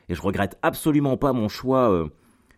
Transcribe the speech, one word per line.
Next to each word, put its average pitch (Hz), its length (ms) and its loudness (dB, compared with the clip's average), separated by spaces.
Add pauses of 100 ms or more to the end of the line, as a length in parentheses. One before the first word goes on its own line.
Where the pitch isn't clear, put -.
Et 87 60 -4
je 82 60 -8
regrette 98 400 -2
absolument 147 540 2
pas 139 160 0
mon 113 160 -2
choix, 127 420 0
euh, 82 200 2 (480)